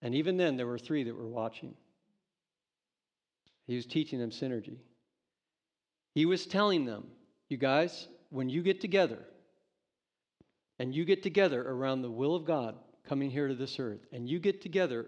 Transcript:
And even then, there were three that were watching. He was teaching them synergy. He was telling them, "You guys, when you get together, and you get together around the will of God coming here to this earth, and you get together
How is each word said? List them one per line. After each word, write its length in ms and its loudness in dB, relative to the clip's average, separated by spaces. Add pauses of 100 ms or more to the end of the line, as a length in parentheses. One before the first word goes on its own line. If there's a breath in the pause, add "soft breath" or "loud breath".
And 140 -2
even 200 2
then, 220 2
there 80 -2
were 140 -4
three 240 -2
that 120 -4
were 120 -8
watching. 480 -6 (1900)
He 80 -4
was 100 -6
teaching 320 -2
them 140 -4
synergy. 460 -6 (1400)
He 100 4
was 220 2
telling 380 4
them, 200 -6 (440)
"You 80 -4
guys, 500 2 (240)
when 180 -2
you 140 0
get 180 2
together, 380 2 (1600)
and 160 -2
you 80 2
get 180 4
together 480 4
around 320 0
the 80 -4
will 240 0
of 120 -2
God 340 0 (240)
coming 260 -2
here 200 0
to 40 -2
this 260 -6
earth, 200 -4 (140)
and 160 -6
you 100 0
get 220 0
together 460 0